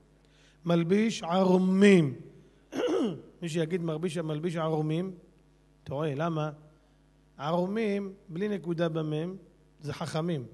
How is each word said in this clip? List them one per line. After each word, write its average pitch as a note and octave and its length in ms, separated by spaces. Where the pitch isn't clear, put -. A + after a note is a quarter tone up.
"מלביש E3+ 580
ערומים". F#3 920
<clears throat> C#4+ 680
מי F3 60
שיגיד E3 340
"מלביש, D#3+ 360
מלביש D#3 380
ערומים", D#3+ 580
טועה, D3 300
למה? D#3 360
ערומים, G3 720
בלי F3+ 200
נקודה E3+ 400
במם, D#3 480
זה C#3+ 120
חכמים. D#3 600